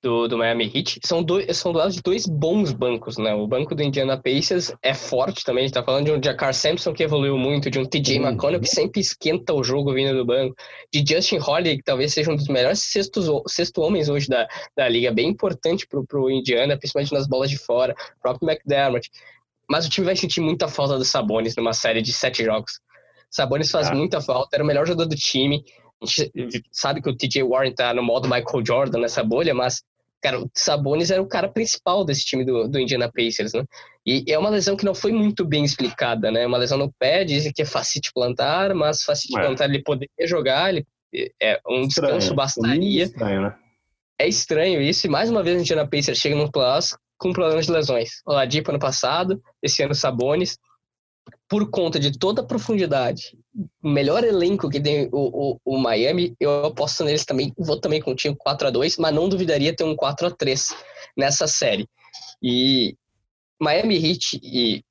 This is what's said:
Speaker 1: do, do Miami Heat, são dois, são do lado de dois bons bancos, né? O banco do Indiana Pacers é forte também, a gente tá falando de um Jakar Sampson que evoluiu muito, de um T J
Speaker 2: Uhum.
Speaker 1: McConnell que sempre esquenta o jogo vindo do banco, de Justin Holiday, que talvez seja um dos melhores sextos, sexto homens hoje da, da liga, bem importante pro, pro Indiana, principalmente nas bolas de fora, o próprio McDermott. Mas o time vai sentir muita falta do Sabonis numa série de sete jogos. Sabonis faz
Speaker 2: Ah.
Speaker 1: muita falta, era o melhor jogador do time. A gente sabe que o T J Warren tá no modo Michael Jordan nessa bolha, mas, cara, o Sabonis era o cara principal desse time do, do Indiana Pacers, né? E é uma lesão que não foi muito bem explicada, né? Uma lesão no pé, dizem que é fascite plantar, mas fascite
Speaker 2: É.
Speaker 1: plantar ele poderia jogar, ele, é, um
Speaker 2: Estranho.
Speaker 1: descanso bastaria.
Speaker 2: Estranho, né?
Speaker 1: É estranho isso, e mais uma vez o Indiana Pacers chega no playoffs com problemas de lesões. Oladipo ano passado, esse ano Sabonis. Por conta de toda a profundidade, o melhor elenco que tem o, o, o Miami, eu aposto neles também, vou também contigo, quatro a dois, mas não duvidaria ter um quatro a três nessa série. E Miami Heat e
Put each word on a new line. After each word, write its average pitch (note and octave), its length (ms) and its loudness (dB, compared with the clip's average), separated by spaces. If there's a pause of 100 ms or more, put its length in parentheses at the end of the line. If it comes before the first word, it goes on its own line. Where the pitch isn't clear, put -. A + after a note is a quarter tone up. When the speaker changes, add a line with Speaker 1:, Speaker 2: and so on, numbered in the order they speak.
Speaker 1:
do, A#2 240 2
do A2+ 120 -2
Miami A#2 360 0
Heat, - 300 -4
são E3+ 180 0
dois, F3 320 0
são - 160 -2
do E3 80 0
lado F#3 140 2
de F3 80 -6
dois G3+ 240 -2
bons E3 480 0
bancos, A#2 460 -4
né? G#2+ 160 0
O G#2 120 -2
banco C3 280 -2
do D3 80 -2
Indiana C3+ 340 0
Pacers D#3+ 640 0
é C#3 140 0
forte C3+ 500 -2
também, B2+ 200 0
a - 20 0
gente C3 80 -4
tá B2 80 -2
falando C#3 240 0
de D3+ 60 2
um D3 100 0
Jakar C3+ 320 0
Sampson E3 400 -2
que - 80 -2
evoluiu C#3+ 340 2
muito, C#3 340 0
de B2 80 -2
um C3 60 0
T D3 160 -2
J C#3 180 2
Speaker 2:
Uhum. - 100 0
Speaker 1:
McConnell C#3+ 320 0
que - 80 -2
sempre - 340 0
esquenta - 500 -2
o C#3+ 100 2
jogo C3+ 300 0
vindo C3+ 240 0
do B2+ 80 0
banco, B2+ 300 0 (360)
de D3 160 2
Justin E3+ 400 2
Holiday, D#3 300 2
que C3+ 80 -8
talvez C#3 300 0
seja D#3 180 0
um D3+ 40 0
dos C#3+ 120 -2
melhores C#3 360 2
sextos, G3 440 -2 (200)
sexto F3 340 -2
homens D#3 260 2
hoje C#3+ 200 0
da, B2 200 2 (260)
da C3 140 2
liga, A#2 240 2
bem A#2 160 2
importante F#3 580 -2
pro, C3+ 200 -6
pro C3+ 240 0
Indiana, C3 480 2
principalmente C#3+ 340 -4
nas C#3 140 0
bolas C3 240 0
de C#3+ 80 -4
fora, B2+ 360 0 (220)
o - 60 -20
próprio B2 260 -2
McDermott. C#3 640 0 (580)
Mas D#3+ 160 0
o D#3 60 -4
time F#3 160 0
vai F#3 100 2
sentir F3 240 -2
muita D#3+ 280 0
falta C#3 280 0
do C3 80 0
Sabonis A2+ 500 0
numa A#2 200 0
série A2+ 260 0
de A#2 140 -2
sete B2 280 -2
jogos. A2 400 -2 (480)
Sabonis D3 380 0
faz D#3 200 2
Speaker 2:
Ah. E3 80 0
Speaker 1:
muita D#3 240 0
falta, C3 340 -2
era D3 80 2
o D3+ 40 2
melhor D3 200 2
jogador E3+ 220 0
do D3+ 80 -2
time. C#3+ 480 0 (360)
A - 60 -10
gente A#2+ 640 -4
sabe C#3+ 320 -4
que D3 80 -2
o B2 60 -4
T B2+ 100 -4
J C3+ 160 0
Warren B2+ 320 2
tá A#2+ 180 0
no B2 80 0
modo B2 280 0
Michael B2 360 0
Jordan B2 360 2
nessa A#2 240 0
bolha, C#3 280 2
mas, B2 300 -2 (400)
cara, C3 180 -2
o A#2+ 140 -8
Sabonis D3 560 0
era F#3+ 100 2
o G3 60 0
cara F#3+ 220 -2
principal G#3 560 0
desse C#3+ 200 0
time C3 200 -2
do, A#2+ 240 0
do C#3 100 -2
Indiana B2 320 0
Pacers, A2 420 -2
né? - 120 -2 (420)
E C3 220 0
é D3+ 100 2
uma G3 120 2
lesão G3 260 0
que G3+ 80 -4
não G3 100 2
foi G3+ 160 -2
muito G#3 340 2
bem D3 200 2
explicada, A#2 640 0
né? A#2 160 2
Uma B2 120 2
lesão B2 200 0
no C#3 180 -2
pé, D#3+ 280 2
dizem D3+ 280 0
que - 100 -2
é - 20 2
fascite - 500 -4
plantar, C3+ 580 0
mas D3+ 300 0
fascite D3+ 340 -2
Speaker 2:
É. G#3 40 0
Speaker 1:
plantar C#3+ 240 2
ele C#3 180 0
poderia C#3+ 460 -4
jogar, D#3+ 440 2
ele, D3 140 -2 (560)
é, G#2+ 240 2
um B2+ 140 0
Speaker 2:
Estranho. C#3+ 380 0
Speaker 1:
descanso F#3 180 0
bastaria. C#3 680 0
Speaker 2:
Estranho, G#2 400 -2
né? G2+ 140 -4 (600)
Speaker 1:
É D3+ 120 2
estranho F3 520 0
isso, D#3 280 0
e - 20 0
mais F3 180 0
uma A3+ 140 2
vez F3 160 2
o - 40 2
Indiana D3+ 260 0
Pacers D3 300 0
chega D3 180 0
no D3 160 0
playoffs C#3 440 0 (220)
com F#3 140 -2
problemas D#3+ 340 2
de E3 60 0
lesões. C#3 520 0
Oladipo C#3+ 460 0
ano C#3+ 80 0
passado, D3+ 640 -2 (180)
esse - 220 0
ano C#3+ 100 0
Sabonis. D3 640 0 (920)
Por G#3+ 220 0
conta E3 280 -2
de C#3 200 0
toda A3 240 0
a - 20 -4
profundidade, E3+ 880 -2 (480)
o D#3+ 60 -2
melhor D3 360 2
elenco F#3+ 440 2
que C#3+ 100 -2
tem D3 320 0
o, C#3 440 0
o, - 100 -16
o C3+ 140 0
Miami, B2+ 600 2
eu C#3+ 280 2
aposto C#3+ 360 -2
neles D3+ 220 0
também, C#3 320 -2
vou D#3 240 -2
também D#3 200 0
contigo, C#3+ 360 -2
quatro C#3+ 300 -2
a C3+ 40 2
dois, C3 280 0
mas D#3+ 160 2
não D#3+ 120 2
duvidaria E3 480 2
ter E3+ 100 -2
um D#3 120 0
quatro C#3+ 300 -2
a F3 40 2
três C3+ 380 -2 (480)
nessa C#3+ 300 0
série. A2 400 0 (560)
E B2+ 520 2 (640)
Miami F3+ 380 2
Heat E3 460 0
e A#2 480 -2